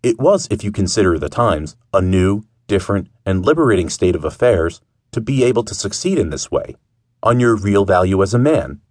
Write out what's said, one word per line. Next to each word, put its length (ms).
It 160
was, 320
if 140
you 80
consider 460
the 100
times, 480
a 80
new, 420
different, 420
and 220
liberating 420
state 280
of 80
affairs 560
to 80
be 240
able 180
to 120
succeed 440
in 120
this 200
way, 240
on 160
your 160
real 300
value 380
as 100
a 60
man 420